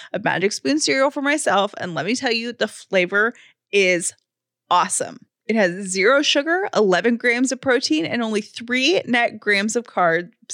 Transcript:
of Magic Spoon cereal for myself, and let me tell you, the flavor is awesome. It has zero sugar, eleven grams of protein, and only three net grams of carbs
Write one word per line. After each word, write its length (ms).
of 100
Magic 280
Spoon 280
cereal 300
for 140
myself, 560
and 160
let 100
me 80
tell 180
you, 220
the 140
flavor 640
is 420
awesome. 560
It 80
has 340
zero 320
sugar, 520
eleven 440
grams 340
of 80
protein, 460
and 180
only 160
three 640
net 320
grams 380
of 100
carbs 440